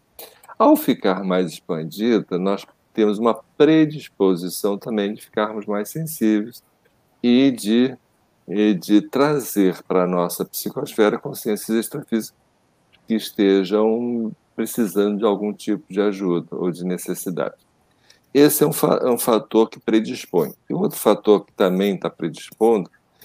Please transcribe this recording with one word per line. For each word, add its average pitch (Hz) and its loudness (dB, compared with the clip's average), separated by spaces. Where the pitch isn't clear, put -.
Ao 294 6
ficar 101 -2
mais 92 0
expandida, 90 -2
nós 95 -2
temos 104 0
uma 113 2
predisposição 104 2
também 104 -4
de 117 -16
ficarmos 107 -6
mais 104 -6
sensíveis 117 -2
e 127 4
de, 120 0
e 104 2
de 98 2
trazer 110 0
pra 90 0
nossa 87 -2
psicosfera - -2
consciências 113 -6
extrafísicas 113 -6
que 117 -2
estejam 107 0
precisando 104 -2
de 113 -2
algum 104 0
tipo 101 -6
de 95 -6
ajuda 95 -2
ou 87 -4
de 85 -8
necessidade. 90 -6
Esse 147 4
é 147 2
um 156 -2
fa-, - 0
é 127 0
um 120 2
fator 113 2
que - -20
predispõe. 110 -2
E - -6
outro 185 -2
fator 104 2
que - -20
também 95 0
tá - -6
predispondo 98 -2